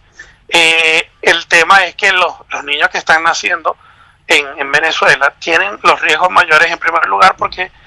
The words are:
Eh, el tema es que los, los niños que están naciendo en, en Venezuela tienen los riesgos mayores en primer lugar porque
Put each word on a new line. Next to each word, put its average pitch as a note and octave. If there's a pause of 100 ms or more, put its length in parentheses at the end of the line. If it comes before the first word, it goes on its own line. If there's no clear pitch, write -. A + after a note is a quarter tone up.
(480)
Eh, E3 (100)
el E3+
tema F3+
es E3+
que G3+
los, F3 (140)
los C#3
niños D3
que -
están D#3+
naciendo E3 (500)
en, D3
en C#3
Venezuela D3+
tienen F#3
los D#3+
riesgos E3
mayores E3
en E3+
primer E3
lugar G3
porque F#3 (160)